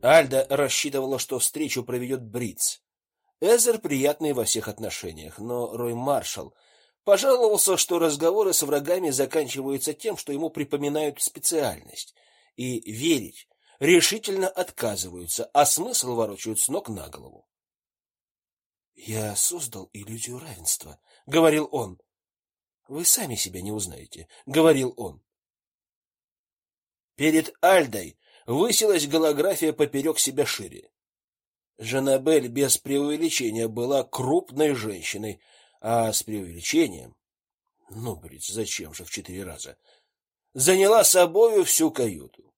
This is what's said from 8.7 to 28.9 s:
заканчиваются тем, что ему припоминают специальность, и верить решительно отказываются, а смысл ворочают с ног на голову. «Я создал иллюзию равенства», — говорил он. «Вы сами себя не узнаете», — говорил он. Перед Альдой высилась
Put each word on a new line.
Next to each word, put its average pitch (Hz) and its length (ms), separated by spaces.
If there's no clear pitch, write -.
заканчиваются 139 880
тем, 214 200
что - 160
ему 151 200
припоминают 143 720
специальность, - 920
и 127 240
верить 123 560
решительно 190 680
отказываются, 98 1040
а 143 120
смысл 151 480
ворочают 110 460
с - 100
ног 180 180
на 95 220
голову. - 400
«Я 110 420
создал 117 560
иллюзию 113 460
равенства», — 82 640
говорил 151 460
он. 104 280
«Вы 151 180
сами 170 280
себя 92 300
не 101 80
узнаете», — 85 560
говорил 139 520
он. 92 260
Перед 156 460
Альдой 127 580
высилась 185 640